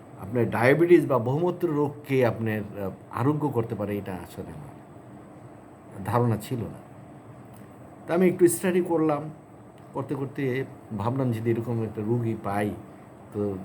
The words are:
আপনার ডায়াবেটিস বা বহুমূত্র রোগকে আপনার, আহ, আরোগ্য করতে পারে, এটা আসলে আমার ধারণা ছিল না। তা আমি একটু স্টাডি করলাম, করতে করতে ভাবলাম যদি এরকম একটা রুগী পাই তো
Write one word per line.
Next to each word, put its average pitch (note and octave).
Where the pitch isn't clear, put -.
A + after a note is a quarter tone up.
আপনার A2+
ডায়াবেটিস D3+
বা C3
বহুমূত্র E3+
রোগকে C#3+
আপনার, A2
আহ, G2
আরোগ্য D3
করতে A2+
পারে, G#2
এটা G2
আসলে F2
আমার D2
ধারণা A#2
ছিল A2+
না। F2
তা -
আমি F#3
একটু F3+
স্টাডি F3+
করলাম, D#3
করতে C#3
করতে C3
ভাবলাম B2+
যদি A2+
এরকম A2+
একটা A2
রুগী A2+
পাই G2+
তো G#2+